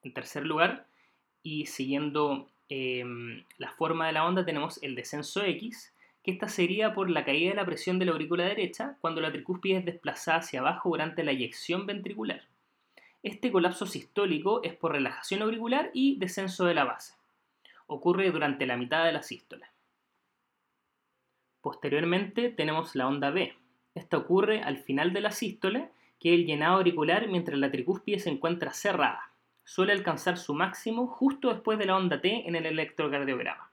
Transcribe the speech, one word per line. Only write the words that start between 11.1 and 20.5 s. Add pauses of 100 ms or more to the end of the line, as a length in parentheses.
la
eyección
ventricular. (800)
Este
colapso
sistólico
es
por
relajación
auricular
y
descenso
de
la
base. (720)
Ocurre
durante
la
mitad
de
la
sístola. (1900)